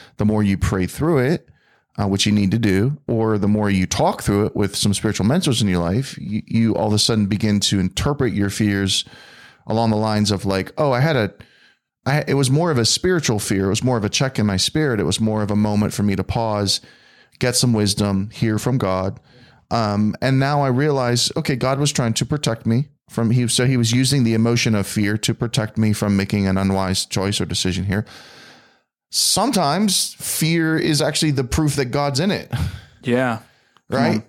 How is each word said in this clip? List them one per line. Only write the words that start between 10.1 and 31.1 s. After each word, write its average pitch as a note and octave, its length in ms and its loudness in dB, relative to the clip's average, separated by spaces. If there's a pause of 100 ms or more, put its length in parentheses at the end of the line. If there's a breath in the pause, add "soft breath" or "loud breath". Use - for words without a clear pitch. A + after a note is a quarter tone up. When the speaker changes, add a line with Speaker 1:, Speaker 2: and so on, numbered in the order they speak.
Speaker 1:
of, G2+ 160 -2
like, F#2+ 320 -2
"Oh, D3 140 0
I A#2+ 80 0
had D3+ 160 2
a, G#2+ 180 0 (720 soft breath)
I, D3 220 0
it C#3 80 0
was C3+ 160 2
more E3 180 2
of D3 80 0
a A2+ 80 2
spiritual D3 540 0
fear. G2 260 0
It G2 40 2
was G#2+ 140 0
more B2 140 2
of G#2 80 -2
a G2+ 40 -2
check - 280 -2
in G#2+ 80 2
my G2 120 0
spirit. C3 420 0
It F2 60 0
was F2 140 0
more G#2+ 220 0
of G#2 80 -2
a G#2 60 0
moment G#2 380 0
for G2+ 100 -2
me G2 120 0
to F#2 80 -2
pause, G#2+ 560 -2 (600 soft breath)
get B2 160 0
some B2 180 2
wisdom, G2+ 580 0
hear G#2+ 280 -2
from C3 180 0
God." F#2+ 420 -2 (520 soft breath)
Um, G#2+ 500 0
and C3 180 2
now C#3+ 220 0
I C#3 60 0
realize, B2+ 680 0
okay, D3 200 -2
God C3 240 0
was C#3+ 120 0
trying A#2 220 0
to - 120 -4
protect C3 420 -4
me A#2+ 200 0 (220)
from, A2+ 220 0
he, B2 180 2
so B2 160 2
he C3 120 2
was A2+ 140 2
using B2+ 320 2
the A2+ 100 2
emotion A#2 420 2
of G2 120 0
fear G#2+ 300 0
to - 160 -2
protect A2+ 440 -2
me A2 160 2
from G#2 220 0
making G2 320 0
an F#2+ 100 2
unwise F#2+ 480 0
choice G2 360 -2
or G2 40 -2
decision F#2 400 -2
here. G#2 200 -2 (1040 loud breath)
Sometimes F#3+ 1080 0
fear D#3+ 640 0
is D3+ 240 0
actually D3+ 300 0